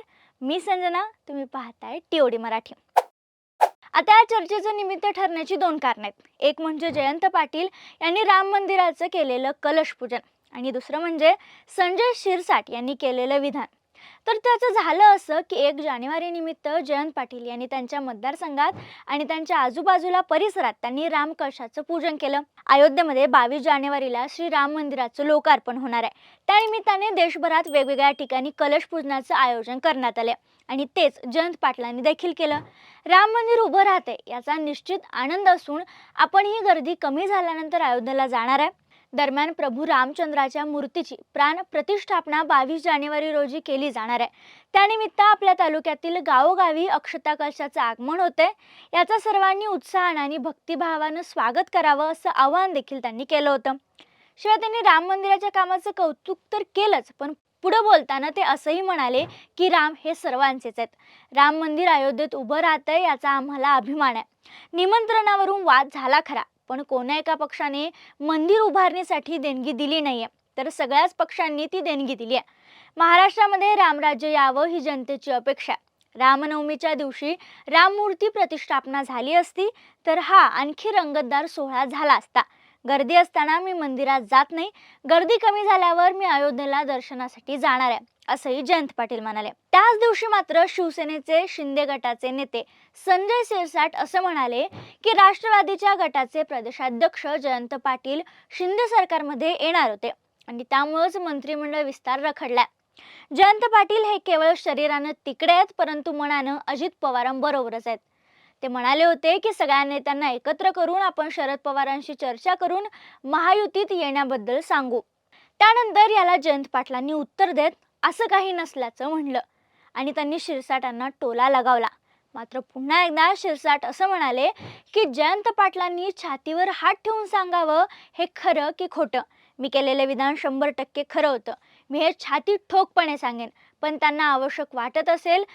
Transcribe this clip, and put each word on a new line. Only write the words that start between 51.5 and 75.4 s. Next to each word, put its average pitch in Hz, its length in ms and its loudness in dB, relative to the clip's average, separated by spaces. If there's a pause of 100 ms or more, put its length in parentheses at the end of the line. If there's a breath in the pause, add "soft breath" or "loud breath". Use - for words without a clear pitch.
करावं 311 380 2
असं 330 180 -6
आवाहन 339 440 2
देखील 269 280 -8
त्यांनी 233 220 -8
केलं 294 260 0
होतं. 269 260 0 (640 soft breath)
शिवाय 427 180 2
त्यांनी 453 240 -4
राम 339 260 6
मंदिराच्या 392 420 0
कामाचं 370 480 -2
कौतुक 339 400 -4 (160)
तर 415 100 -4 (120)
केलंच, 392 440 0
पण 285 140 -10 (300)
पुढं 427 200 2
बोलताना 294 460 2
ते 311 140 -4
असंही 302 380 0
म्हणाले 294 420 -2 (340 loud breath)
की 359 120 2
राम 320 240 2 (100)
हे 320 120 -4
सर्वांचेच 262 600 -2
आहेत. 233 100 -4 (440 soft breath)
"राम 294 280 4
मंदिर 320 300 0
अयोध्येत 277 460 0
उभं 277 240 -4
राहतंय 320 440 0
याचा 294 260 0
आम्हाला 277 460 0
अभिमान 262 400 0
आहे. 226 80 -8 (500 loud breath)
निमंत्रणावरून 403 920 2
वाद 285 300 4
झाला 277 320 2
खरा, 262 180 -8 (260)
पण 262 140 -6
कोणा 262 340 -4
एका 311 180 -4
पक्षाने 294 540 -6 (300 soft breath)
मंदिर 320 400 2
उभारणीसाठी 349 800 0
देणगी 269 340 -6
दिली 294 300 -2
नाहीये, 247 260 -4 (300)
तर 262 120 -6
सगळ्याच 302 440 0
पक्षांनी 320 520 -4
ती 277 160 -6
देणगी 277 340 -4
दिली 226 200 -4
आहे. - 160 -4 (460 soft breath)
महाराष्ट्रामध्ये 381 800 6
रामराज्य 302 560 2
यावं 285 360 2
ही 339 120 -4
जनतेची 277 520 -6
अपेक्षा 247 420 -4